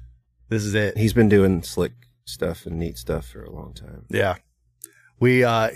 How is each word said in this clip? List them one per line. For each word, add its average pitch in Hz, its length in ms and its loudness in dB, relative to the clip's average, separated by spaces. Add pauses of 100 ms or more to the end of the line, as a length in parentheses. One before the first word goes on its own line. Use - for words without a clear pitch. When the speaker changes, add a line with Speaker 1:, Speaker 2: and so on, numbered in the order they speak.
(500)
Speaker 1:
this 110 140 -2
is 104 100 -4
it." 104 240 -2
Speaker 2:
He's 107 160 2
been 113 160 4
doing 95 340 6
slick - 300 -4 (320)
stuff - 400 -8
and 85 140 -8
neat 82 180 -6
stuff - 320 -8
for - 140 -20
a - 80 -18
long - 220 -16
time. - 360 -20
Speaker 1:
Yeah. 101 260 -2 (840)
We, 127 260 6
uh, 113 300 2